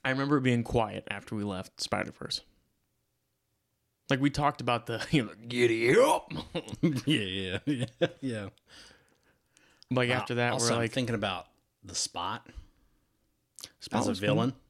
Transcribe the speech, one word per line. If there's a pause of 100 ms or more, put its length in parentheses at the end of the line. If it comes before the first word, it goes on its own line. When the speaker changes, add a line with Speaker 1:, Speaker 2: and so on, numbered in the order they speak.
Speaker 1:
I
remember
being
quiet
after
we
left
Spider-Verse. (1700)
Like,
we
talked
about
the,
<laughs>
you
know, (160)
giddy
up. (300)
<laughs> (240)
Speaker 2:
Yeah,
yeah,
<laughs>
yeah, (140)
yeah. (1400)
Speaker 1:
Like,
Speaker 2:
Uh,
Speaker 1:
after
that,
Speaker 2:
also,
Speaker 1:
we're
Speaker 2:
I'm
Speaker 1:
like
Speaker 2:
thinking
about (360)
the
Spot (1300)
Speaker 1:
Spot
Speaker 2:
as
a
Speaker 1:
was
cool.
Speaker 2:
villain. (160)